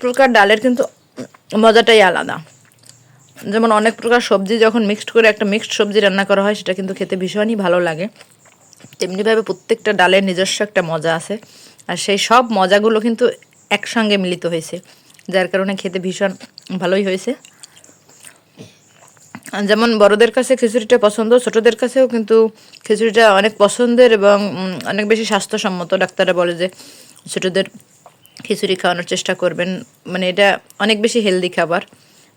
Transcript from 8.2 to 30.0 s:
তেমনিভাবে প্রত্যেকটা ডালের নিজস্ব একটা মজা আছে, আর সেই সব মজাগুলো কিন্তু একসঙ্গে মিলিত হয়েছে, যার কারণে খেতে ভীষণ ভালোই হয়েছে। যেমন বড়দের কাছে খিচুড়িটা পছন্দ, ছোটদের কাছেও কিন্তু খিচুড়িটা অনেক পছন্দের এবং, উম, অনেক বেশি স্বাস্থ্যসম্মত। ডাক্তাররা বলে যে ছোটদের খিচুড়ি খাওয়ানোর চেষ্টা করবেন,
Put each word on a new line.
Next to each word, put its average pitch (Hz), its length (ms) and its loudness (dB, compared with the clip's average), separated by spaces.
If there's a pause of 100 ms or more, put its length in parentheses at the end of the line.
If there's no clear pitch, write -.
তেমনিভাবে 202 480 0
প্রত্যেকটা 214 520 -4
ডালের 185 300 4
নিজস্ব 185 280 -2 (100)
একটা 196 140 -2 (100)
মজা 165 280 -2
আছে, 202 160 -8 (540)
আর 175 160 -6
সেই 202 220 0
সব 247 160 6 (140)
মজাগুলো 208 480 2
কিন্তু 233 200 0 (520)
একসঙ্গে 208 460 -2
মিলিত 180 280 -4
হয়েছে, 165 240 -8 (580)
যার 185 180 0
কারণে 196 300 -2
খেতে 185 240 -6
ভীষণ 190 260 -4 (500)
ভালোই 190 280 0
হয়েছে। 190 240 -6 (2250)
যেমন 220 200 2 (120)
বড়দের 214 360 6
কাছে 254 220 0
খিচুড়িটা 233 460 2
পছন্দ, 214 260 -2 (140)
ছোটদের 226 360 2
কাছেও 262 320 2
কিন্তু 220 220 0 (500)
খিচুড়িটা 220 380 2 (160)
অনেক 214 140 0 (100)
পছন্দের 240 460 4 (100)
এবং, 202 180 4 (220)
উম, 185 140 -6 (180)
অনেক 208 200 -4
বেশি 220 200 0
স্বাস্থ্যসম্মত। 196 600 -4 (120)
ডাক্তাররা 180 300 -2
বলে 175 280 0
যে 185 60 -2 (640)
ছোটদের 185 340 -2 (800)
খিচুড়ি 190 360 -4
খাওয়ানোর 175 320 -2
চেষ্টা 185 280 -4
করবেন, 175 280 -4 (420)